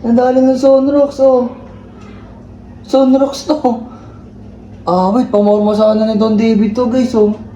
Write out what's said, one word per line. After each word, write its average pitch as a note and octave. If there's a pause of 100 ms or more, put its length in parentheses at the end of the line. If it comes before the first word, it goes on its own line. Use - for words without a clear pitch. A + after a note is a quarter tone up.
Nadali B3+
ng C4
sunrocks, C#4
oh. C4 (1400)
Sunrocks C4+
to. D4+ (1300)
Ah, F3+
wait, A#3
pamorma G#3
sana G#3+
ni A3
Don A3
David A3
to, B3
guys, A#3+
oh. G#3+ (240)